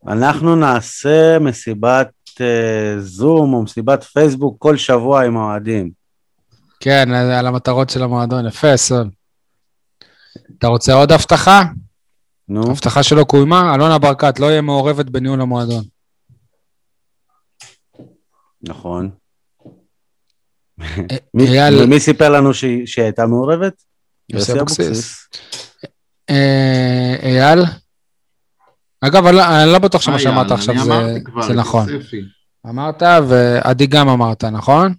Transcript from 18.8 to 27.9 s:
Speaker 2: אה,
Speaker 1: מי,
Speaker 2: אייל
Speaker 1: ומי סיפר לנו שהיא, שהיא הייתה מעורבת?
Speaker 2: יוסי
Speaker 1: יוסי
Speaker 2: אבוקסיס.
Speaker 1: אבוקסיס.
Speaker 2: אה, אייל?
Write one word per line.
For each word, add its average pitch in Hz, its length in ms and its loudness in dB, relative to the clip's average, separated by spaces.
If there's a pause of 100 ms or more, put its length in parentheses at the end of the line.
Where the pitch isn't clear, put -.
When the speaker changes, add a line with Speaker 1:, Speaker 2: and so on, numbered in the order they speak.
Speaker 2:
אה, 85 360 -12 (180)
Speaker 1:
מי, 123 140 2
Speaker 2:
אייל 139 340 4
Speaker 1:
ומי 139 180 4
סיפר 151 300 0
לנו 143 240 2
שהיא, 123 320 -6
שהיא - 160 -6
הייתה 113 240 -2
מעורבת? 156 560 -2 (460)
Speaker 2:
יוסי 107 220 -6
Speaker 1:
יוסי 127 100 -2
Speaker 2:
אבוקסיס. 147 260 -4
Speaker 1:
אבוקסיס. - 420 -10 (1000)
Speaker 2:
אה, 131 920 0
אייל? 135 420 4 (1400)